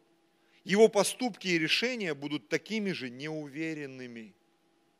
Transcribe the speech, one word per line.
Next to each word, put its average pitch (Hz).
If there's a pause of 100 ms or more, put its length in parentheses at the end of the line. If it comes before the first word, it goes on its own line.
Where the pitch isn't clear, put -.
(640)
его 208
поступки 202
и 175
решения 196
будут 143
такими 196
же 127
неуверенными. 135 (640)